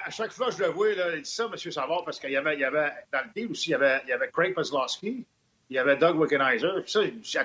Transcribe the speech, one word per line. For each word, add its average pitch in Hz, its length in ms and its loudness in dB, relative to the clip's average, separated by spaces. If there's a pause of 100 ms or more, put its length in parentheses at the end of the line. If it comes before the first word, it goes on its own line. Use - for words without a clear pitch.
à 165 60 -10
chaque 214 220 -6
fois 247 160 -4
que 208 40 0
je 165 100 -8
le 175 60 4
vois, 202 260 2
là, 175 220 -2
il 156 60 -8
dit - 80 -12
ça, - 200 -4
M. 175 60 -8
Savard, 151 480 -4
parce 147 160 -8
qu'il 135 100 -8
y 139 60 -2
avait, 151 180 0
il 147 60 -6
y 139 40 2
avait, 143 260 0 (200)
dans 135 100 0
le 123 140 -10
deal 220 160 -6
aussi, - 200 -4
il - 20 4
y - 20 4
avait, 135 300 4
il 131 60 -12
y - 20 2
avait 127 160 0
Craig 175 260 0
Kozlowski, 147 720 -4 (460)
il 131 60 -4
y - 20 2
avait 139 180 4
Doug 160 240 4
Wickenheiser, 139 480 4 (140)
puis - 80 -12
ça, 208 120 2
j'ai, 139 200 0
j'ai, « - 220 -6